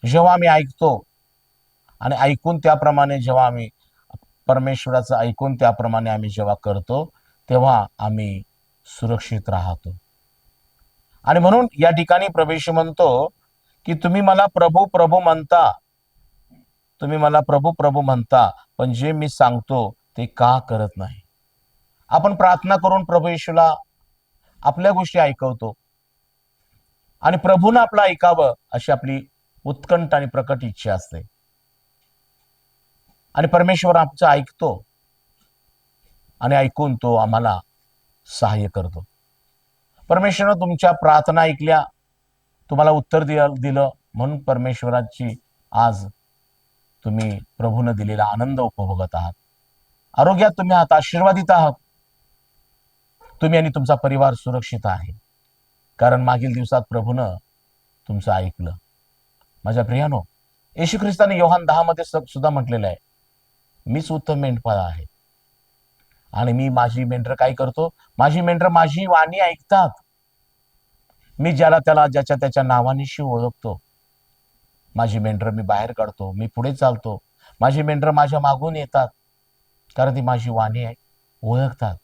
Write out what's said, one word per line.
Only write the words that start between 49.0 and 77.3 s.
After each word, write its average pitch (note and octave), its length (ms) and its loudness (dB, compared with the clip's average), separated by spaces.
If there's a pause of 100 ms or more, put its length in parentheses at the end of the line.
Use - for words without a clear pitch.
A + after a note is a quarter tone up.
आहात. E2+ 180 -6 (840)
आरोग्यात F#3 320 4
तुम्ही F#3 260 0
आहात, E3 160 4
आशीर्वादित F3 580 2
आहात E3 220 4 (1700)
तुम्ही D#3+ 160 2
आणि D#3+ 100 0
तुमचा C#3 260 0
परिवार C3+ 400 0
सुरक्षित A#2+ 520 -8
आहे, F2+ 320 -8 (800)
कारण B2 240 4
मागील B2 320 -2
दिवसात B2 360 -2
प्रभूनं A#2 440 -4 (760)
तुमचं G#2 240 -4
ऐकलं. F#2 380 -4 (920)
माझ्या A2+ 200 -2
प्रियानो, B2+ 380 -2 (540)
येशू E3 240 -4
ख्रिस्ताने G3 380 0
योहान F3 260 2
दहा D#3 180 4
मध्ये E3 220 -2
स-, D3+ 240 -6
सुद्धा C#3 220 -2
म्हटलेलं B2 360 -4
आहे, F2+ 100 -6 (880)
"मीच D#3 260 -4
उत्तम D#3 220 -6
मेंढपाळ B2 420 -2
आहे E2+ 280 -6 (1300)
आणि A#2 200 -2
मी C3 160 -2
माझी B2 360 -2
मेंढरं B2 300 -6
काय C3 200 0
करतो? A#2+ 340 -4 (300)
माझी D3+ 220 2
मेंढरं F3 280 0
माझी E3+ 380 2
वाणी E3+ 340 2
ऐकतात. F3+ 480 2 (1500)
मी D#3+ 180 0
ज्याला D#3+ 220 4
त्याला D3+ 280 4
ज्याच्या C#3 300 -2
त्याच्या C3+ 260 -2
नावानिशी C3 600 -2
ओळखतो. A#2 560 -6 (1160)
माझी A2+ 240 -2
मेंढरं G#2+ 320 -4
मी G#2+ 120 -6
बाहेर G#2 300 -4
काढतो, G#2 400 -8
मी G#2 140 -8
पुढे B2 280 -6
चालतो, A#2 440 -2 (420)